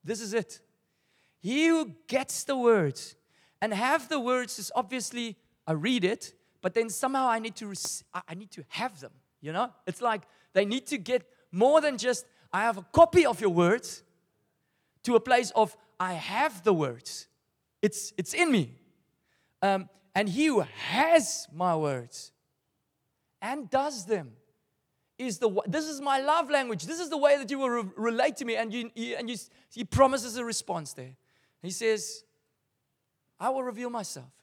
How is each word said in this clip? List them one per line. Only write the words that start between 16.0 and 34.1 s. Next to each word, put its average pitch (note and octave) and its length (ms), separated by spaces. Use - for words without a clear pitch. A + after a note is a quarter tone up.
"I F#3 140
have F#3+ 500
the G#3+ 80
words. C3+ 560
It's, - 360
it's F#3 160
in E4 160
me." C3+ 240
Um, F#3+ 260
and G#3 160
he C4 180
who B3+ 140
has D4 920
my E3+ 240
words C3+ 560
and B3 300
does C4 360
them E3+ 260
is A#3+ 200
the A#3+ 100
wa-, F#3+ 180
this D#4 200
is D4 140
my C#4 200
love D4 300
language. B3 340
This E4 140
is F4 100
the D#4 80
way C#4+ 220
that B3+ 120
you C4+ 80
will C4 120
re-, A3+ 260
relate A#3 420
to C4+ 60
me. A3+ 120
And A3 160
you, A#3 220
you, A#3 200
and A#3 140
you A#3+ 60
s-, - 160
he A3+ 140
promises B3+ 520
a B3 80
response F3 500
there. C3 200
He F3+ 80
says, A3 540
"I A3+ 120
will C4 120
reveal B3 260
myself. F3+ 420